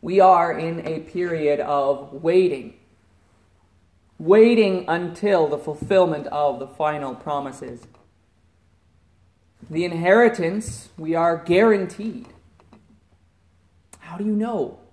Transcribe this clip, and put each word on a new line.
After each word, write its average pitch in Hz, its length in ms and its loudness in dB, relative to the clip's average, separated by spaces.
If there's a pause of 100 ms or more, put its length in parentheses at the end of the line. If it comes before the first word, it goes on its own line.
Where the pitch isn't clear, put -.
We 190 200 2
are 170 360 6
in 165 300 -8
a 160 140 -8
period 160 600 -2
of 139 640 -4
waiting. 160 520 0 (1400)
Waiting 202 680 4
until 170 640 0
the 147 100 -4
fulfillment 156 720 0
of 147 320 -2
the 135 80 -12
final 147 460 -6
promises. 135 720 -10 (1800)
The 165 160 -4
inheritance 185 1120 0
we 160 180 -6
are 170 220 0
guaranteed. 202 920 0 (1700)
How 170 180 -20
do 196 80 -8
you 214 80 -2
know? 208 460 -4 (140)